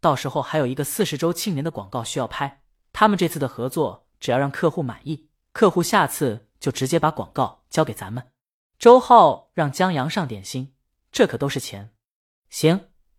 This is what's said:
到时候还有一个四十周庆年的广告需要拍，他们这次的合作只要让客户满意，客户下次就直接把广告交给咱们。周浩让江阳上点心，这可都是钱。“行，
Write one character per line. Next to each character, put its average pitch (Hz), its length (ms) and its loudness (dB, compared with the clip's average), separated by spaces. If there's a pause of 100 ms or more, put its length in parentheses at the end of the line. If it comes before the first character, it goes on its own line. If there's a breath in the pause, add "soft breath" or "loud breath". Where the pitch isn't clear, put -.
到 151 160 2
时 - 120 -8
候 139 140 -4
还 156 160 -4
有 143 80 0
一 127 80 -4
个 147 80 -6
四 185 220 -4
十 156 120 -6
周 165 160 -2
庆 175 220 -6
年 139 80 -4
的 160 80 -6
广 101 180 -14
告 120 140 -8
需 - 160 -8
要 123 80 -4
拍， - 380 -10 (280)
他 - 140 2
们 202 100 2
这 170 120 0
次 156 100 -6
的 139 80 -2
合 120 220 -8
作 131 400 -6 (100)
只 - 140 -4
要 123 60 2
让 139 120 -2
客 156 200 -2
户 170 120 -6
满 123 220 -10
意， 143 240 -10 (240)
客 - 160 4
户 175 140 2
下 175 240 2
次 120 420 -6 (100)
就 139 140 -4
直 131 160 -4
接 165 100 0
把 156 120 2
广 - 220 -10
告 - 360 -6
交 160 160 -2
给 127 80 -6
咱 95 180 -14
们。 120 220 -12 (460)
周 240 200 10
浩 214 560 6
让 151 160 -2
江 185 220 0
阳 139 160 -2
上 170 180 -4
点 107 160 -12
心， 131 320 -10 (380)
这 226 140 4
可 - 100 -8
都 139 120 -4
是 135 120 -4
钱。 101 320 -16 (560)
“行， 170 400 0 (300)